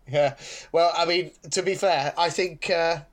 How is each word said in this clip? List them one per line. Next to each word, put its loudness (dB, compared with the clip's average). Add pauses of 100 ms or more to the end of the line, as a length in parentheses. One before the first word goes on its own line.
Yeah. 2 (360)
Well, 4
I 0
mean, 0 (200)
to 0
be -2
fair, 0
I 2
think, -4
uh, 0 (140)